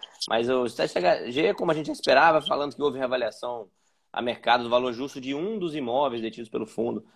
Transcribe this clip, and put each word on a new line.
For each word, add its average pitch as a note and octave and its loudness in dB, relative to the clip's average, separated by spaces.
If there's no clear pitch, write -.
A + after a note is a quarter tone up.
Mas A#2 0
o B2+ 0
C D3+ -4
S D#3 -2
H D#3 2
G, D#3+ 2
como - 0
a - 0
gente D3+ -4
já D4+ -4
esperava, D#3 4
falando C#3+ -4
que C#3 -4
houve C3+ -2
reavaliação A#2+ -4
a - -4
mercado A#2+ 2
do A#2 -4
valor B2 4
justo C3+ -8
de C3 -6
um F#3+ -4
dos F3 -4
imóveis B2+ -2
detidos A2+ -8
pelo A2+ -6
fundo, - -4